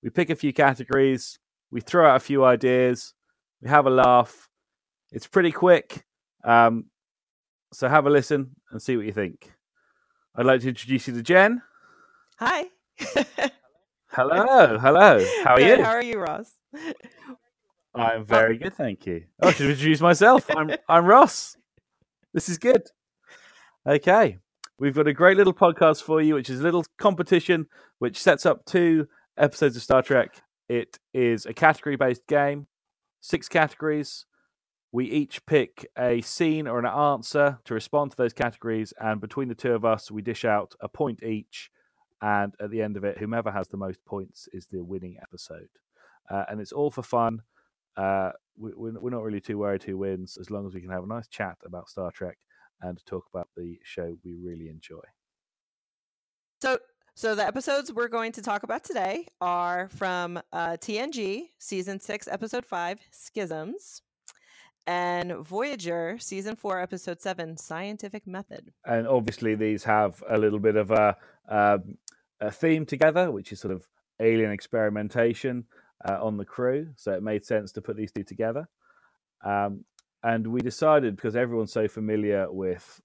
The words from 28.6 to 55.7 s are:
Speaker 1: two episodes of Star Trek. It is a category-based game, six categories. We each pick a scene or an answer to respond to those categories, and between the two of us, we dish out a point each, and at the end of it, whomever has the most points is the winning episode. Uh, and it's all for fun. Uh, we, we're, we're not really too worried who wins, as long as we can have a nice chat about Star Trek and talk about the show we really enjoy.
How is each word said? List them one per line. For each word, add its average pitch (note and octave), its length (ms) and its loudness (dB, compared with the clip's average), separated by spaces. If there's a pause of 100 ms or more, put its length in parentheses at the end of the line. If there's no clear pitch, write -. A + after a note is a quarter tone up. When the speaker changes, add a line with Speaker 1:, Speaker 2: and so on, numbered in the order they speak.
Speaker 1:
two E3 420 2 (280)
episodes C#3+ 400 2
of A#2+ 60 -12
Star C3 200 4
Trek. B2+ 380 0 (280)
It A#2+ 300 -6 (140)
is A#2+ 340 0
a A2+ 60 -12
category-based C#3 760 0
game, C#3+ 400 0 (520)
six - 280 -6
categories. D3+ 800 -2 (640)
We B2 140 -2
each C#3+ 400 -4
pick - 400 0 (120)
a A#2+ 220 0
scene D#3 480 -2
or A#2+ 100 -4
an A#2+ 80 -4
answer C#3+ 800 0
to - 100 -8
respond C#3 380 -4
to - 40 -20
those A#2+ 160 0
categories, A2 680 -6
and A2 200 -4
between B2+ 280 -8
the A#2 80 -8
two B2 160 -4
of A2+ 120 -2
us, A2 260 0
we G#2+ 120 -10
dish A2 220 -8
out G#2 360 -2
a - 80 -12
point - 360 -6
each, - 460 -10 (520)
and G2+ 380 -2
at G#2 100 -10
the A2 120 -6
end G#2+ 140 -6
of G2 60 -10
it, G2+ 160 -6
whomever G#2+ 320 -6
has G2 180 -8
the - 80 -14
most F#2+ 280 -12
points - 480 -14
is F#2 140 -18
the F#2 180 -14
winning F2+ 360 -14
episode. - 480 -20 (640)
Uh, G2 180 -6
and G#2+ 120 -12
it's G2+ 120 -16
all D3 200 -4
for C3 100 -12
fun. A2+ 400 -4 (540)
Uh, G2 340 -4 (260)
we, G#2+ 200 -16
we're, A2+ 240 -14
we're B2 100 -10
not A#2+ 120 -10
really G#2+ 180 -8
too G#2+ 180 -10
worried G2+ 240 -4
who F#2+ 160 -10
wins, F#2+ 420 -8
as F#2 100 -18
long G2+ 160 -10
as F#2 80 -16
we F#2 80 -14
can F#2 80 -16
have F#2 120 -10
a F#2 40 -14
nice A#2 220 -14
chat F#2 360 -12
about F2 240 -18
Star F#2 220 -10
Trek F2+ 260 -14 (460)
and F2+ 240 -14
talk F#2 260 -12
about F2 240 -12
the F2 260 -16
show E2+ 420 -14
we F2 100 -16
really E2+ 340 -16
enjoy. D#2+ 320 -20 (1600)